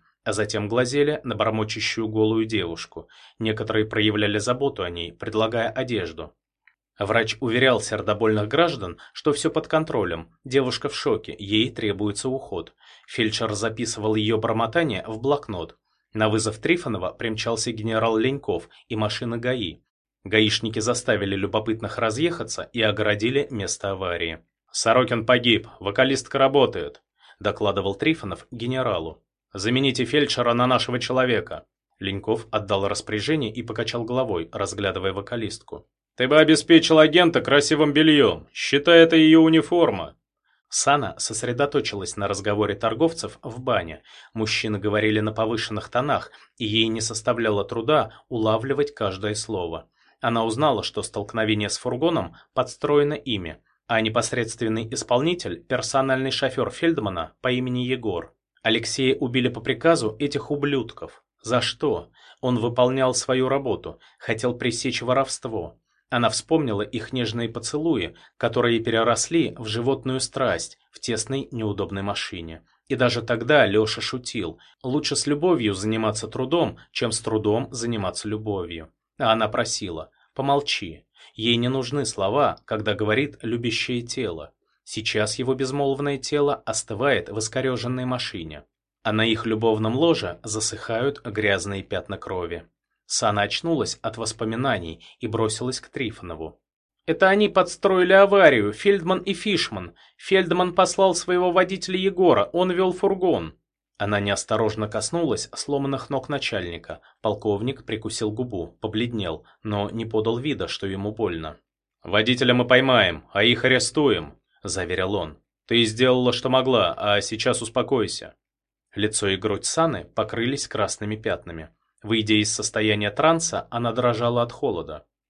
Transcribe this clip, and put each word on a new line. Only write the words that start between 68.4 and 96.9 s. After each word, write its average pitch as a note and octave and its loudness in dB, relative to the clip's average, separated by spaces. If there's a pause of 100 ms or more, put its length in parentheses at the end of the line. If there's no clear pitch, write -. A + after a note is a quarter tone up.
переросли A2+ 2
в A#2 -10
животную B2+ -2
страсть A#2+ -2 (140)
в - -20
тесной C3+ -4
неудобной G2 -4
машине. E2+ -8 (240)
И C3+ -4
даже A#2+ 2
тогда A#2+ 4
Леша G#2+ 2
шутил: G#2 -8 (240)
"Лучше C3+ -4
с - -4
любовью C#3+ 2
заниматься A2 -2
трудом, C3+ -2 (120)
чем A#2 -2
с - -4
трудом A2 0
заниматься A2+ -6
любовью". G2 -6 (280)
А A#2 4
она A2+ 2
просила: G#2 -4 (240)
"Помолчи". C#3 -2 (300)
Ей A#2 2
не A#2+ 0
нужны B2 -2
слова, G#2 0
когда G#2+ -2
говорит A2 -2
любящее A#2 -4
тело. G2 -8 (300)
Сейчас G#2+ -4
его C3 0
безмолвное C#3 -2
тело C#3+ 0 (100)
остывает A2+ -2
в G2+ -10
искореженной B2+ -4
машине, F2 -8 (400)
а A2 -2
на A2 2
их A2 0
любовном A2 0
ложе C#3 2
засыхают A2+ -4
грязные G2+ -2
пятна F#2 -8
крови. E2+ -8 (440)
Сана G#2 2
очнулась B2 -2
от - -6
воспоминаний A2+ -4 (160)
и - -8
бросилась A2+ -2
к - -20
Трифонову. F2 -10 (460)